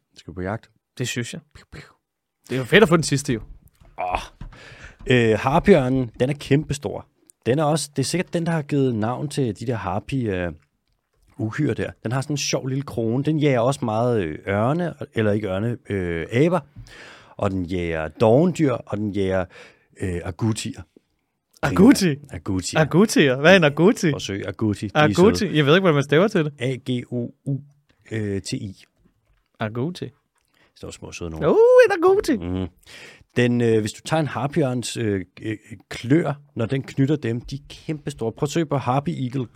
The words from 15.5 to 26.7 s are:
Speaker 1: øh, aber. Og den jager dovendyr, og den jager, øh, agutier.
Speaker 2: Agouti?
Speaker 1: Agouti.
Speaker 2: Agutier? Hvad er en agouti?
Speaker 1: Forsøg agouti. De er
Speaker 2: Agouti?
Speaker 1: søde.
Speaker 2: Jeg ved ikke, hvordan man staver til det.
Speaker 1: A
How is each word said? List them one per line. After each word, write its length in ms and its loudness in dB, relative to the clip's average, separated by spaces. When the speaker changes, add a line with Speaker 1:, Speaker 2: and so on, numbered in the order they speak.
Speaker 1:
øh, 420 -4
aber. 280 2
Og 140 0
den 140 -4
jager 420 -4
dovendyr, 640 2
og 240 -8
den 140 -4
jager, 340 -2
øh, 220 -6
agutier. 580 -6
Speaker 2:
Agouti? 540 6
Speaker 1:
Agouti. 460 -6
Speaker 2:
Agutier? 600 4
Hvad 180 6
er 40 8
en 60 4
agouti? 480 4
Speaker 1:
Forsøg 360 -6
agouti. 400 -2
De 80 -8
er 80 4
Speaker 2:
Agouti? 360 4
Speaker 1:
søde. 180 -2
Speaker 2:
Jeg 80 4
ved 100 6
ikke, 60 4
hvordan 140 4
man 80 2
staver 240 4
til 180 0
det. 140 -6
Speaker 1:
A 160 -2